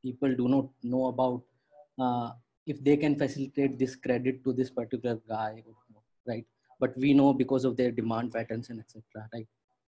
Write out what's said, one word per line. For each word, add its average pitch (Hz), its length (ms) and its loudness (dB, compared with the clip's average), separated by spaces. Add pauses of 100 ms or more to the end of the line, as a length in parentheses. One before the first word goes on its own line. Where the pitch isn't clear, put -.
people 131 340 -2
do 123 120 2
not 135 200 4 (140)
know 127 260 0
about, 123 360 0 (560)
uh, 123 320 -2 (340)
if 147 180 -8
they 143 140 6
can 151 180 2
facilitate 139 600 -2
this 127 180 0
credit 127 480 -2
to 131 100 0
this 127 160 0
particular 117 580 -4
guy, 110 360 -6 (640)
right? 117 180 -6 (340)
But 131 180 -2
we 139 160 4
know 139 200 8
because 127 320 0
of 123 120 0
their 123 140 2
demand 117 420 -4
patterns 113 360 -6
and 117 100 -12
et 110 100 -18
cetera, 110 440 -16
right? 113 140 -12 (520)